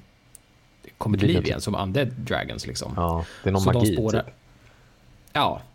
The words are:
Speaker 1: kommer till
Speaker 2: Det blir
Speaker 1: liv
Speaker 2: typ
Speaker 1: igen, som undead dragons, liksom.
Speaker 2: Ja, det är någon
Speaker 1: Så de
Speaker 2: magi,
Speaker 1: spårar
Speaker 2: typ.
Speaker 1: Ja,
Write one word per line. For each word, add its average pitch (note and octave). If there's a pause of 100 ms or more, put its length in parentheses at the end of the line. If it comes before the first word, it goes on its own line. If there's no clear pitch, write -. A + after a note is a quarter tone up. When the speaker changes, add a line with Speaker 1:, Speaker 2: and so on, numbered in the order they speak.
(1000)
Speaker 1:
kommer G2+
till G2
Speaker 2:
Det E3+
blir -
Speaker 1:
liv F2
Speaker 2:
typ -
Speaker 1:
igen, A1+
som G#2
undead G2
dragons, -
liksom. B1
Speaker 2:
Ja, E2 (180)
det G2
är -
någon F#2+
Speaker 1:
Så G#2
de A#2+
Speaker 2:
magi, G#2+
Speaker 1:
spårar A2
Speaker 2:
typ. - (1000)
Speaker 1:
Ja, A#2 (120)